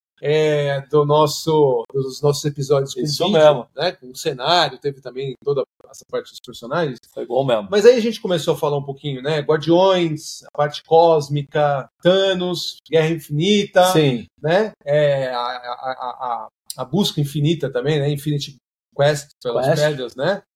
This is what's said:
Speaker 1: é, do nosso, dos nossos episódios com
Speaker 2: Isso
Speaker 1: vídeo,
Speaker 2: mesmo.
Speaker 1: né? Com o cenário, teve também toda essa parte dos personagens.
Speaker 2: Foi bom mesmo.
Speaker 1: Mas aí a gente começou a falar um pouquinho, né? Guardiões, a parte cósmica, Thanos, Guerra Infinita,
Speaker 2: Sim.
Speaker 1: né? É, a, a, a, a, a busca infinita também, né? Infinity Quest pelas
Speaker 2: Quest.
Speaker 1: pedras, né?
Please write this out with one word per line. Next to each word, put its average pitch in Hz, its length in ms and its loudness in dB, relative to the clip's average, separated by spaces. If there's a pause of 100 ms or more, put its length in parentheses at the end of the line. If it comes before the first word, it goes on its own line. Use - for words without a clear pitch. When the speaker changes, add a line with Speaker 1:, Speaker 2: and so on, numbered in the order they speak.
(240)
Speaker 1:
é, 147 580 0
do 147 220 2
nosso, 147 800 2 (100)
dos 135 300 -6
nossos 143 220 0
episódios 139 500 -2
com - 60 -8
Speaker 2:
Isso 156 260 -2
Speaker 1:
vídeo, 190 100 0
Speaker 2:
mesmo. 151 380 4
Speaker 1:
né? 165 160 -4
Com 127 180 -20
o 127 80 -20
cenário, 151 600 -2
teve 135 220 -8
também 131 420 -10
toda 139 220 -2 (260)
essa - 180 -20
parte 120 220 -8
dos - 160 -20
personagens. 127 500 -6 (160)
Speaker 2:
Foi 120 140 -10
bom 123 180 0
mesmo. 110 240 0
Speaker 1:
Mas 202 160 2
aí 247 120 10
a 240 40 0
gente 220 200 -4
começou 170 340 -2
a - 20 -4
falar 147 220 -2
um 139 60 -6
pouquinho, 139 360 -10
né? 147 200 -2
Guardiões, 160 1040 2
a - 120 -14
parte 147 280 -2
cósmica, 147 1040 2 (120)
Thanos, 185 760 0 (120)
Guerra 156 220 2
Infinita, 180 760 2
Speaker 2:
Sim. 143 400 2 (140)
Speaker 1:
né? 185 300 0 (140)
É, 143 500 0
a, 120 40 -4
a, 120 40 -4
a, 127 640 -8 (720)
a, 135 60 -10
a - 20 -6
busca 160 360 -2
infinita 147 480 -2
também, 135 300 -2
né? 139 100 -2
Infinity 147 460 -6 (420)
Quest 143 340 0 (120)
pelas 123 240 -2
Speaker 2:
Quest. 147 160 2
Speaker 1:
pedras, 135 320 -2
né? 180 260 -2 (160)